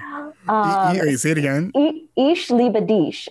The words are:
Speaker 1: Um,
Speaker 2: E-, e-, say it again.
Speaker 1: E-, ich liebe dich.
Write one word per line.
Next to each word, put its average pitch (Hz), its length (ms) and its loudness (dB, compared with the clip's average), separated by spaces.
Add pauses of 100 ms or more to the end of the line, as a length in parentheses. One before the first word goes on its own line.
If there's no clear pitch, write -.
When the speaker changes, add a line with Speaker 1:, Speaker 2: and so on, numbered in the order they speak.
(480)
Speaker 1:
Um, 196 480 0
Speaker 2:
E-, 170 160 0
e-, 135 60 0
say 151 140 0
it 160 60 0
again. 147 380 -2
Speaker 1:
E-, 311 280 0 (120)
ich 294 340 2
liebe 233 360 2
dich. 185 440 0